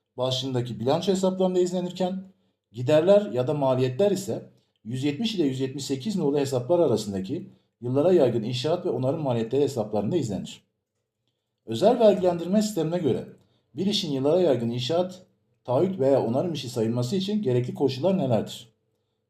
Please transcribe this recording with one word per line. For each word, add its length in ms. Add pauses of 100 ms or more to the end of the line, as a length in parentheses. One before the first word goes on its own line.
(180)
başlığındaki 600
bilanço 320
hesaplarında 480
izlenirken 640 (480)
giderler 600
ya 160
da 60
maliyetler 580
ise 380 (340)
yüz 200
yetmiş 320
ile 80
yüz 160
yetmiş 260
sekiz 300
nolu 220
hesaplar 420
arasındaki 720 (320)
yıllara 320
yaygın 300
inşaat 420
ve 40
onarım 320
maliyetleri 420
hesaplarında 540
izlenir. 460 (1000)
Özel 340
vergilendirme 600
sistemine 360
göre 300 (480)
bir 100
işin 260
yıllara 300
yaygın 280
inşaat, 560 (380)
taahhüt 360
veya 260
onarım 280
işi 160
sayılması 460
için 260
gerekli 320
koşullar 440
nelerdir? 560 (560)